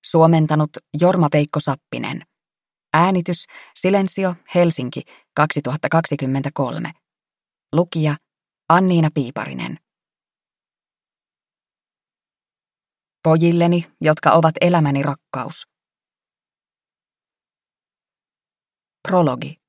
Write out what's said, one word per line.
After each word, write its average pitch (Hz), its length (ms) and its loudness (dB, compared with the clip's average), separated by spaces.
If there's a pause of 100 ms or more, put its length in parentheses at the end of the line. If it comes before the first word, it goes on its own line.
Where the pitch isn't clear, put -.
Suomentanut 160 640 2 (300)
Jorma-Veikko 156 600 0
Sappinen. 123 600 -8 (720)
Äänitys 175 520 0 (280)
Silensio, 190 600 -2 (200)
Helsinki, 147 480 0 (320)
kaksituhattakaksikymmentäkolme. 139 1600 -2 (800)
Lukija 156 440 0 (520)
Anniina 170 460 4
Piiparinen. 127 640 -6 (3500)
Pojilleni, 170 640 2 (140)
jotka 151 300 2
ovat 160 300 4
elämäni 151 420 2
rakkaus. - 640 -10 (3500)
Prologi. 147 480 0 (120)